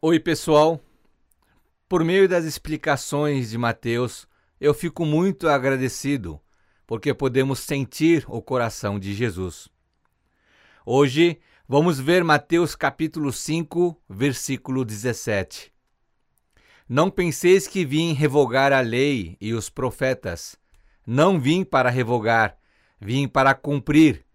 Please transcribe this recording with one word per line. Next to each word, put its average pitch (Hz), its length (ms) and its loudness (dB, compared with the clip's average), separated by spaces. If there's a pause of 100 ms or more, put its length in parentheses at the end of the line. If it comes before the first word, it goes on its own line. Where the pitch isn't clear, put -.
(100)
Oi, 165 80 4
pessoal. 156 640 2 (1040)
Por 175 160 0
meio 190 240 4
das 175 200 0
explicações 147 1040 -4
de 113 80 -6
Mateus, 117 680 -4 (320)
eu 143 140 2
fico 170 320 -4
muito 156 460 0
agradecido, 131 880 -2 (460)
porque 117 260 -4
podemos 131 460 0
sentir 156 680 0
o 113 140 -8
coração 110 580 -4
de 98 140 -8
Jesus. 92 560 -6 (1160)
Hoje, 143 520 2 (300)
vamos 147 320 2
ver 175 240 2
Mateus 165 500 2
capítulo 156 560 -4
cinco, 165 800 -4
versículo 131 760 -4
dezessete. 107 880 -6 (1160)
"Não 151 220 2
penseis 180 580 2
que 190 160 -4
vim 156 300 -2
revogar 139 580 2
a 135 80 4
lei 120 580 -2
e 107 140 -6
os 113 160 -6
profetas. - 880 -6 (500)
Não 156 320 2
vim 151 260 0
para 131 260 0
revogar, 113 680 0 (420)
vim 127 300 -4
para 135 240 2
cumprir. 147 720 2 (100)